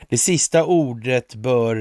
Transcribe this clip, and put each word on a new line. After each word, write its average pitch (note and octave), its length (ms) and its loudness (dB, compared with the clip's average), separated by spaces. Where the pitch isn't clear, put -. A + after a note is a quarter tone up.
Det B2+ 80 0
sista E3 480 0
ordet B2+ 720 -2
bör A2+ 460 0